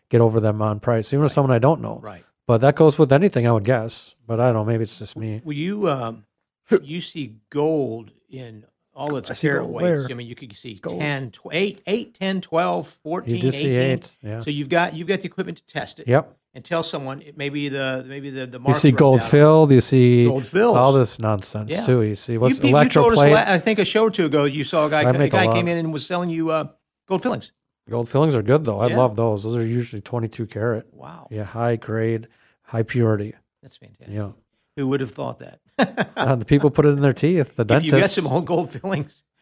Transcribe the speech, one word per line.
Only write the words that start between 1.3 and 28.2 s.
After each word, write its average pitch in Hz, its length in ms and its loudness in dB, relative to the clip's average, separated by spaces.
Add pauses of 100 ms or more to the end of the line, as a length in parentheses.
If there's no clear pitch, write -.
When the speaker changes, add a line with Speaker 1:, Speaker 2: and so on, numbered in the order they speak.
Speaker 2:
Right. - 40 -10
Speaker 1:
someone 135 160 2
I 123 80 4
don't 135 220 2
know. 110 220 -10
Speaker 2:
Right. 104 200 -18 (220)
Speaker 1:
But 117 160 2
that 143 140 4
goes 156 240 4
with 143 120 4
anything, 139 360 2
I 117 60 4
would 107 100 0
guess. 113 500 -4 (140)
But 113 120 -4
I 127 120 4
don't 113 40 0
know, 107 100 -2
maybe 113 180 -2
it's - 160 -12
just - 180 -18
me. 110 260 -10
Speaker 2:
Will 156 100 -10
you, 185 360 -4
um, 113 360 -8 (440)
Speaker 1:
<laughs> 190 140 2
Speaker 2:
you 156 180 -12
see 120 360 -12 (120)
gold 143 640 -4 (180)
in 113 360 -20 (280)
all 143 220 -8
its 127 160 -10
Speaker 1:
I - 20 -12
see - 140 -4
Speaker 2:
carat 139 160 -2
Speaker 1:
gold 170 100 -10
Speaker 2:
weights. - 100 -6
Speaker 1:
where? 151 280 -2
Speaker 2:
I - 20 -10
mean, 120 140 -14
you 120 80 -18
can 120 160 -20
see 104 240 -18
Speaker 1:
Gold. 175 240 -10
Speaker 2:
ten, 139 320 -6
tw-, - 200 -20
eight, 190 360 -4
eight, 214 260 -6
ten, 190 280 -6
twelve, 175 460 -4 (140)
fourteen, 151 360 -6
Speaker 1:
You - 40 -8
do 131 100 0
see 139 60 -6 (180)
Speaker 2:
eighteen. 123 40 2
Speaker 1:
eight, 131 420 -4
yeah. 110 200 -10
Speaker 2:
So 151 100 -8
you've 143 180 -8
got, 170 240 0
you've 165 140 -12
got 190 140 -4
the 190 40 -10
equipment 175 340 -10
to - 60 -20
test - 340 -12
it. - 80 -18
Speaker 1:
Yep. 131 300 0 (180)
Speaker 2:
And 131 80 -20
tell 165 200 -4
someone, 139 400 -10
it, 147 120 -20
maybe 143 320 -6
the, 131 400 -6
maybe 139 220 -14
the, 131 160 -10
the 123 140 -14
Speaker 1:
You 120 60 -16
Speaker 2:
mark's 131 160 2
Speaker 1:
see 151 80 6
Speaker 2:
rubbed 120 100 4
Speaker 1:
gold 135 220 6
Speaker 2:
out. - 100 -6
Speaker 1:
filled, 151 400 8
you 131 100 8
see 123 440 6
Speaker 2:
Gold 127 200 0
fills. 202 320 2
Speaker 1:
all 135 160 6
this 131 260 2
nonsense 107 520 -4
Speaker 2:
Yeah. 190 120 -4
Speaker 1:
too. 127 200 2
You 107 100 -2
see 117 240 -6
what's 127 240 2
Speaker 2:
You, 139 80 2
you, 135 80 6
you 143 120 4
told 156 240 4
us - 60 4
Speaker 1:
electroplate. 143 120 8 (160)
Speaker 2:
la-, 196 60 2
I 180 40 2
think 214 220 -2
a 185 60 0
show 214 180 2
or 220 80 2
two 180 140 0
ago, 147 180 2
you 147 200 -2
saw 151 220 0
a 151 60 -2
guy, 151 80 2
Speaker 1:
I 127 100 2
Speaker 2:
a 127 80 4
Speaker 1:
make 139 160 2
a - 40 2
Speaker 2:
guy 190 80 4
Speaker 1:
lot. 113 100 2
Speaker 2:
came 175 120 0
in 170 120 -2
and 160 120 -4
was 156 140 -6
selling 180 240 -4
you, 165 220 -4
uh, 156 140 -2 (420)
gold 185 160 -2
fillings. 208 300 -6 (360)
Speaker 1:
Gold 117 180 -4
fillings 143 280 2